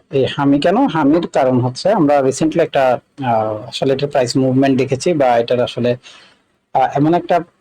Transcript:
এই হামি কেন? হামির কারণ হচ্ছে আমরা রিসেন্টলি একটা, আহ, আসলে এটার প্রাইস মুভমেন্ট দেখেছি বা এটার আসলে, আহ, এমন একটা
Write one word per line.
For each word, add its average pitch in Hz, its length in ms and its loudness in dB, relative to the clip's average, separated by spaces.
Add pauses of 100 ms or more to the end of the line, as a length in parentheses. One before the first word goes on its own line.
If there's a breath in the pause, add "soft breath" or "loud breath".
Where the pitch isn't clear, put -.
(100)
এই 135 160 0
হামি 139 340 0
কেন? 202 260 2
হামির 160 400 0
কারণ 127 340 0
হচ্ছে 127 320 -2
আমরা 147 300 2
রিসেন্টলি 156 400 0
একটা, 135 380 0 (240)
আহ, 107 440 -2
আসলে 135 240 -2
এটার 139 180 -2
প্রাইস 127 260 -2
মুভমেন্ট 131 420 2
দেখেছি 131 360 -2
বা 127 240 2
এটার 120 220 0
আসলে, 120 360 -2 (800 loud breath)
আহ, 131 200 2
এমন 147 200 2
একটা 175 260 0 (200)